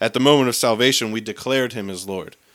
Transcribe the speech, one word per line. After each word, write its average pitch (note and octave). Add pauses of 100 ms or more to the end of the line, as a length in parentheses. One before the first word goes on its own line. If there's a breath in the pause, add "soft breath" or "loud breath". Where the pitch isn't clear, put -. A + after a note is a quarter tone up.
At A2+
the B2+
moment C3+
of A2+
salvation, A#2+
we A2
declared B2
him G#2
as F#2
Lord. F#2+ (180 soft breath)